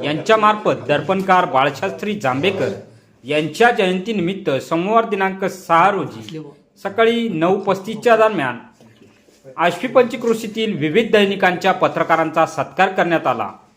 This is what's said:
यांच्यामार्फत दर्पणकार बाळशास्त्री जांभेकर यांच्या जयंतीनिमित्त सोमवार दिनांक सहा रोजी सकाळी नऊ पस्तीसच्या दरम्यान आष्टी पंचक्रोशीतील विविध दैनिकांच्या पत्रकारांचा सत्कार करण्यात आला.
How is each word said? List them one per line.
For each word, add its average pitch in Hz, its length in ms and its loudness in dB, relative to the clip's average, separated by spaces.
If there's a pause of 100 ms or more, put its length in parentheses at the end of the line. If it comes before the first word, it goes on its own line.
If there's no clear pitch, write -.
यांच्यामार्फत 208 840 0
दर्पणकार 185 560 2
बाळशास्त्री 147 760 -2
जांभेकर 135 500 -2 (540)
यांच्या 156 460 0
जयंतीनिमित्त 190 800 -2 (100)
सोमवार 214 480 0
दिनांक 190 360 -2
सहा 175 460 2
रोजी 151 500 -6 (440)
सकाळी 226 440 2
नऊ 180 300 0
पस्तीसच्या 220 580 0
दरम्यान 170 420 0 (1000)
आष्टी 170 320 0
पंचक्रोशीतील 226 920 0
विविध 156 340 0
दैनिकांच्या 196 600 2
पत्रकारांचा 160 760 0
सत्कार 185 460 -2
करण्यात 170 340 0
आला. 113 240 -2 (260)